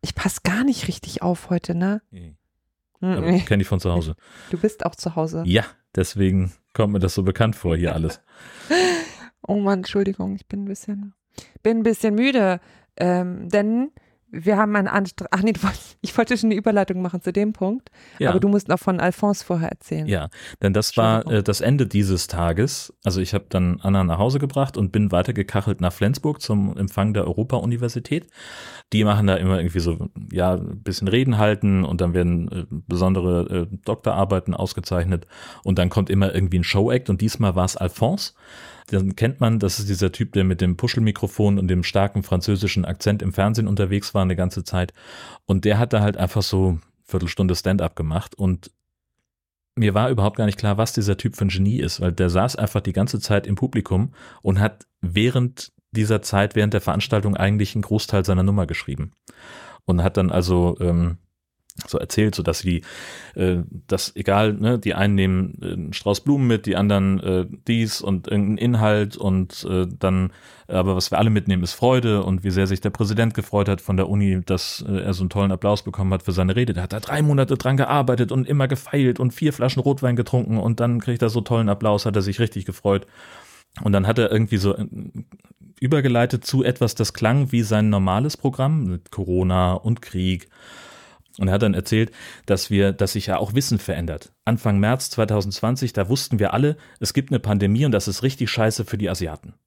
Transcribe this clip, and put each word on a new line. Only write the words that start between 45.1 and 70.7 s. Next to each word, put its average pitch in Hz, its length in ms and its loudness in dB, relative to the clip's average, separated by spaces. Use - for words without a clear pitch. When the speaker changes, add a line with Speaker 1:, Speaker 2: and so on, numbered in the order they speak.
Speaker 2:
Und 98 220 2
der 104 120 4
hat 120 140 2
da 110 80 4
halt 104 160 2
einfach 92 240 0
so 95 380 2
Viertelstunde 90 500 0
Stand-up 92 420 0
gemacht 80 380 -4
und 92 360 -2
mir 107 160 2
war 110 160 2
überhaupt 104 300 0
gar 107 80 2
nicht 101 120 0
klar, 104 200 0
was 113 160 0
dieser 101 240 0
Typ - 180 -4
für - 80 0
ein 98 60 2
Genie 98 300 0
ist, - 200 -4
weil 90 120 2
der 87 180 2
saß 95 260 2
einfach 107 240 -2
die 95 140 -4
ganze 98 260 0
Zeit - 260 0
im 101 100 0
Publikum 110 580 0
und 95 180 2
hat 107 280 0
während 120 680 0
dieser 107 320 2
Zeit, 101 340 2
während 104 160 4
der 101 80 2
Veranstaltung 101 560 0
eigentlich 101 380 0
einen 104 80 -2
Großteil 104 420 0
seiner 92 180 2
Nummer 98 240 2
geschrieben. - 440 -6
Und 87 180 2
hat 92 140 0
dann 92 140 2
also... 87 500 2
Ähm, 87 380 0
so - 120 -8
erzählt, 107 360 0
so 90 80 -4
dass 82 160 0
sie, 87 240 -2
äh, 92 220 2
dass - 300 -4
egal, 101 380 2
ne, 113 260 0
die 101 140 -2
einen 101 200 2
nehmen, 92 480 0
äh, 87 100 -6
einen 87 200 -8
Strauß - 300 -2
Blumen 139 260 2
mit, 110 180 0
die 98 100 0
anderen, 98 440 2
äh, 92 260 0
dies 113 320 0
und 95 260 -2
irgendeinen 104 320 0
Inhalt 107 580 2
und, 95 540 -2
äh, 92 180 0
dann, 92 440 0
aber 92 300 0